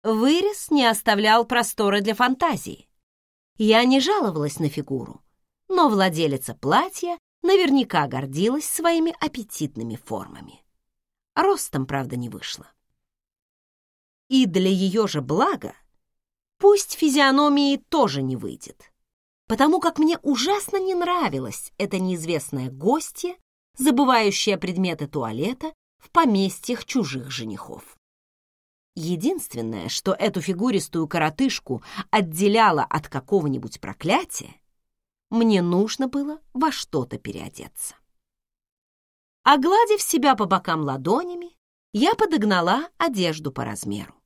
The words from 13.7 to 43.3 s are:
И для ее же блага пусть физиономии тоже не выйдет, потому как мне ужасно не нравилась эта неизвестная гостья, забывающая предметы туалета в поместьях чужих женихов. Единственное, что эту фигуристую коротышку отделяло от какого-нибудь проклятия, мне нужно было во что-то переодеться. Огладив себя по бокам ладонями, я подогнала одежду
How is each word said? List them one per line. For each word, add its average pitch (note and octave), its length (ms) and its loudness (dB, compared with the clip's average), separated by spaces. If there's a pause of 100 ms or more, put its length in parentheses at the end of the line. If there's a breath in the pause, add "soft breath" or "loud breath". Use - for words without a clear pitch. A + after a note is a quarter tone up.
И C4 180 6
для F#3 240 2
ее F#3+ 380 2
же D3+ 140 -2
блага G#3 520 -2 (840)
пусть G4+ 360 6
физиономии C#4+ 840 4
тоже G3 440 0
не C3 140 -4
выйдет, - 560 -14 (560)
потому C#4+ 320 2
как E4+ 200 -2
мне D#4+ 200 2
ужасно F4 580 -2
не F#4+ 180 -2
нравилась C#4+ 840 -4
эта G3 220 -4
неизвестная D#3+ 680 -4
гостья, C4 680 -2 (420)
забывающая A#3 800 2
предметы F3+ 500 -2
туалета D3 680 -6 (240)
в - 120 -20
поместьях A3 760 0
чужих C3+ 440 -4
женихов. A2+ 680 -12 (1000)
Единственное, E3 920 -4
что - 240 -4
эту F#3+ 280 -2
фигуристую F3+ 680 -2
коротышку D#3+ 760 -2 (280 loud breath)
отделяло G3 720 2
от - 260 -4
какого-нибудь C3+ 720 -2
проклятия, - 760 -4 (720)
мне A3 320 4
нужно G3 460 0
было C#4+ 320 -6 (140)
во C#4+ 180 0
что-то - 460 -6
переодеться. - 800 -14 (1500)
Огладив F#4+ 580 4
себя C4+ 340 2
по G3+ 100 0
бокам F3 360 -2
ладонями, B3 760 -4 (360)
я D#4 240 2
подогнала G#3+ 800 0
одежду E3+ 540 -2